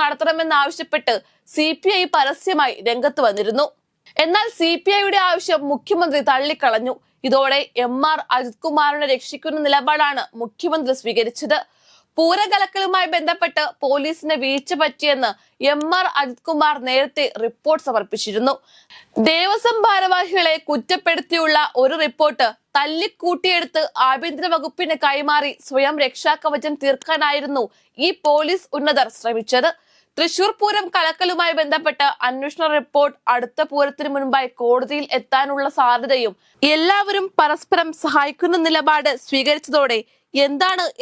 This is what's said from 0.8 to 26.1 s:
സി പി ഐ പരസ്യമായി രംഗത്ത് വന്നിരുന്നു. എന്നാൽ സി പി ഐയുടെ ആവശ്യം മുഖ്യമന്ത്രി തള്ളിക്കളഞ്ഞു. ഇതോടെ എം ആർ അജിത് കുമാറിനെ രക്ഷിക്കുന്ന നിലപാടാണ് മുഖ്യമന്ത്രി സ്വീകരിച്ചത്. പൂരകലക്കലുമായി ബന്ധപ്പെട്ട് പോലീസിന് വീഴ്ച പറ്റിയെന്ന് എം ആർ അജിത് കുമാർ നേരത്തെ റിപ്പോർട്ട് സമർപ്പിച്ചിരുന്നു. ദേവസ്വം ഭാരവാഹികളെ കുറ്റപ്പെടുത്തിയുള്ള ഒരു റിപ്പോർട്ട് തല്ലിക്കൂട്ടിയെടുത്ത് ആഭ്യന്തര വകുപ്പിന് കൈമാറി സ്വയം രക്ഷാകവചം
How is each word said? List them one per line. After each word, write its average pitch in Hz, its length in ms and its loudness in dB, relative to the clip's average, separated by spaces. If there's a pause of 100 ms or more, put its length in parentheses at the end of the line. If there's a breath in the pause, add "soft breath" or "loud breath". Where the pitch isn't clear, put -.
സി 302 120 0 (140)
പി 381 100 2 (100)
ഐ - 20 2 (120)
പരസ്യമായി 285 600 0 (140)
രംഗത്ത് 254 380 0
വന്നിരുന്നു. 214 400 0 (560 soft breath)
എന്നാൽ 392 240 0 (100)
സി 330 100 0 (160)
പി 381 140 2
ഐയുടെ 392 220 2 (100)
ആവശ്യം 339 400 0
മുഖ്യമന്ത്രി 311 580 0
തള്ളിക്കളഞ്ഞു. 262 680 0 (340)
ഇതോടെ 269 300 4 (280)
എം 247 100 -4 (140)
ആർ 311 100 -2 (160)
അജിത് 240 300 -4
കുമാറിനെ 294 480 0
രക്ഷിക്കുന്ന 294 520 -6
നിലപാടാണ് 285 580 0 (180)
മുഖ്യമന്ത്രി 262 580 -4
സ്വീകരിച്ചത്. 233 580 -2 (600 soft breath)
പൂരകലക്കലുമായി 381 1000 0
ബന്ധപ്പെട്ട് 339 480 -2 (200)
പോലീസിന് 294 600 -2
വീഴ്ച 277 380 -2
പറ്റിയെന്ന് 285 500 0 (420 soft breath)
എം 294 100 -4 (160)
ആർ 370 80 0 (140)
അജിത് 247 280 -8
കുമാർ 302 260 2 (140)
നേരത്തെ 277 360 0 (180)
റിപ്പോർട്ട് 294 440 -2
സമർപ്പിച്ചിരുന്നു. 220 640 0 (800 loud breath)
ദേവസ്വം 427 560 2
ഭാരവാഹികളെ 370 680 2 (140)
കുറ്റപ്പെടുത്തിയുള്ള 330 880 0 (260)
ഒരു 294 200 2
റിപ്പോർട്ട് 294 440 0 (300)
തല്ലിക്കൂട്ടിയെടുത്ത് 339 1080 -2 (280)
ആഭ്യന്തര 294 420 -4
വകുപ്പിന് 320 520 -4
കൈമാറി 285 460 0 (160)
സ്വയം 277 380 0
രക്ഷാകവചം 302 800 -2